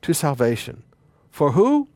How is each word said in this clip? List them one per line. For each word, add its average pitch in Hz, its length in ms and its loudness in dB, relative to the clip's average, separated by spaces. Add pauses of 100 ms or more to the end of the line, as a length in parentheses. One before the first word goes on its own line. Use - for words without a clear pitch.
to 170 100 -2
salvation." 123 680 -2 (480)
For 143 220 0
who? 269 420 2